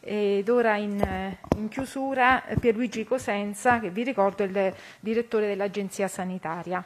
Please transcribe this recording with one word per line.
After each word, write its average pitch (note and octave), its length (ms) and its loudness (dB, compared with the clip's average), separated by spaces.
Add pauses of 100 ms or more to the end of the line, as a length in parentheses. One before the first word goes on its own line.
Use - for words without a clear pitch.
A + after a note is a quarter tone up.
Ed G3+ 480 0
ora A#3 280 4
in, G3 600 -2 (200)
in G#3+ 120 -4
chiusura, C4 760 2
eh, G#3+ 100 -4
Pierluigi A3+ 480 0
Cosenza, G#3 720 0
che G#3+ 120 -4
vi G#3 140 -2
ricordo G3+ 380 2
è G3 40 0
il F#3+ 280 0 (260)
direttore A3 480 0
dell'Agenzia G3 600 -2
Sanitaria. F3+ 760 -6